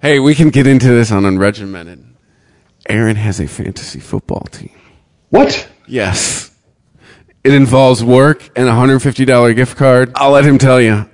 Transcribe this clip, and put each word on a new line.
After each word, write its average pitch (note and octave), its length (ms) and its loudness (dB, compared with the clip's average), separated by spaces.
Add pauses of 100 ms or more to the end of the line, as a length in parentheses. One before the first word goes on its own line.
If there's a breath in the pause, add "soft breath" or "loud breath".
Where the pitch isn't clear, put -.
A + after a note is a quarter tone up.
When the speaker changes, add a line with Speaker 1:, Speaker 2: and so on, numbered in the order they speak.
Speaker 1:
Hey, C#3+ 180 0
we C#3+ 160 2
can D#3 140 2
get C3+ 180 0
into C3 220 2
this A#2 220 2
on G2 120 0
Unregimented. F#2+ 800 -6 (840)
Aaron A2 280 -2
has G#2+ 240 -6
a C#2+ 80 -6
fantasy - 520 -14
football - 520 -12
team. - 200 -20 (580 soft breath)
Speaker 2:
What? - 380 0 (200)
Speaker 1:
Yes. - 640 -8 (920 soft breath)
It C#3 100 2
involves B2+ 500 2
work C3 520 2
and B2+ 120 0
a A#2+ 60 0
hundred B2+ 260 2
fifty C3 260 -4
dollar A#2+ 280 2
gift B2 240 -4
card. B2+ 380 2
I'll C#3 160 0
let C#3 140 4
him C#3+ 120 4
tell B2+ 240 2
you G#2+ 320 0